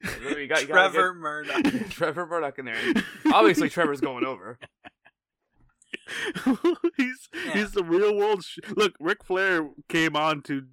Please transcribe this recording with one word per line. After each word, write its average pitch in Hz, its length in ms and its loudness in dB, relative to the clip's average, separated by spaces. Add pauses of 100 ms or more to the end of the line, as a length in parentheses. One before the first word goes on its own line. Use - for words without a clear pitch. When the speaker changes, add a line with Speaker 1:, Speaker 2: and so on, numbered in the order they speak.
(240)
Speaker 1:
Really, 143 180 -4
you 135 60 -8
got, 151 140 2
you 139 40 -6
gotta 185 260 4
Speaker 2:
Trevor 185 220 2
Speaker 1:
get 170 60 -18
Speaker 2:
Murdoch. 156 720 -2
Speaker 1:
<laughs> - 0 -
Trevor 165 360 -4
Murdoch 156 320 -4
in 262 60 -10
there. 113 120 -6 (560)
Obviously, 214 360 6
Trevor's 147 320 -2
going 135 240 -2
over. 117 340 -8 (1900)
Speaker 3:
<laughs> - 0 - (520)
He's, 254 320 -4 (180)
Speaker 2:
Yeah. 240 60 -6
Speaker 3:
he's 202 200 -2
the 196 120 0
real 202 320 4
world. 202 280 2
Sh-, - 140 -16 (180)
look, 202 220 2
Ric 170 260 -2
Flair 185 440 2 (200)
came 160 280 2
on 151 260 0
to 139 200 -4 (100)